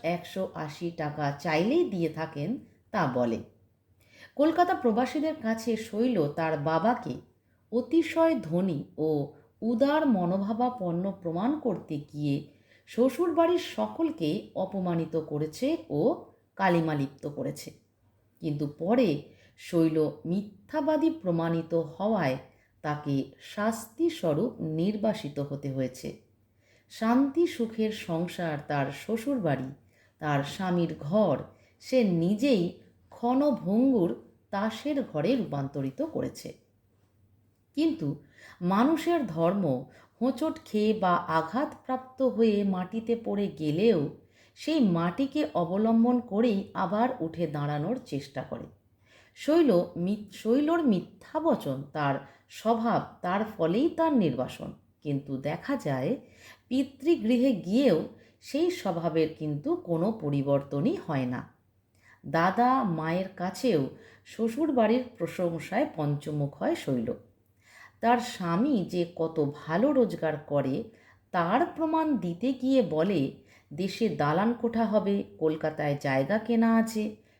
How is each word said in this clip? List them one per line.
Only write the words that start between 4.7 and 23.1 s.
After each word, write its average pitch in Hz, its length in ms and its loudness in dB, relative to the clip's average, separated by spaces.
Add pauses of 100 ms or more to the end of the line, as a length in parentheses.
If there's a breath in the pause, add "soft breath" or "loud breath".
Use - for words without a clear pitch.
প্রবাসীদের 262 640 0
কাছে 226 400 -2
শৈল 208 560 0
তার 160 260 -2
বাবাকে 160 560 0 (580)
অতিশয় 320 680 2
ধনী 170 440 0 (140)
ও 151 340 0 (300 loud breath)
উদার 277 440 2
মনোভাবাপন্ন 196 1080 0 (100)
প্রমাণ 202 380 -2
করতে 170 400 -4 (120)
গিয়ে 147 340 -2 (400 soft breath)
শ্বশুরবাড়ির 330 720 2
সকলকে 214 960 -2
অপমানিত 180 600 -2
করেছে 156 600 -2 (140)
ও 190 340 2 (320 loud breath)
কালিমালিপ্ত 160 720 0
করেছে। - 440 -8 (720)
কিন্তু 151 260 -2
পরে 175 560 2 (340 soft breath)
শৈল 160 540 2 (160)
মিথ্যাবাদী 294 840 0
প্রমাণিত 170 640 0
হওয়ায় 165 640 0 (440 soft breath)
তাকে 147 420 -2 (300)